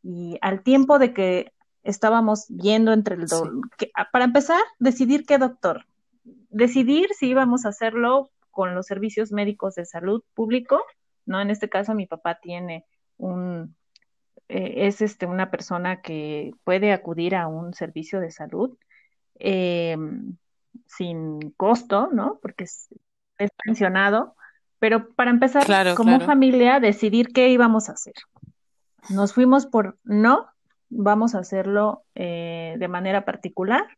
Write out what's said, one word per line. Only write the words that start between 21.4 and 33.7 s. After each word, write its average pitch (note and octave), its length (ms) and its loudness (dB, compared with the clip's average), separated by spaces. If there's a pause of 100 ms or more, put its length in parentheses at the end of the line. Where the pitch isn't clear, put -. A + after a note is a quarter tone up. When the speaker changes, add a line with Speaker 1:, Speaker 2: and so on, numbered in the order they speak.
Speaker 1:
costo, A3+ 600 0
¿no? C#4+ 300 -4
Porque - 240 -12
es, - 220 -20 (500)
es G3+ 140 -4 (120)
pensionado. G3+ 720 0 (440)
Pero A3 340 2
para B3 180 0
empezar, C4 340 4
Speaker 2:
Claro, F#3+ 300 4
Speaker 1:
como A3+ 220 4
Speaker 2:
claro. C4 80 2
Speaker 1:
familia, C4 540 6
decidir A3 540 2
qué B3+ 160 6
íbamos A#3 400 4
a - 40 -14
hacer. - 200 -16 (960)
Nos G3+ 240 0
fuimos C4 320 6
por G#3+ 380 -2
no, A3+ 440 2 (420)
vamos G#3+ 460 0
a F#3+ 40 -2
hacerlo, G3 640 -2 (120)
eh, E3+ 640 -10
de F3+ 80 -6
manera F#3+ 380 -4
particular. G3+ 600 -4 (120)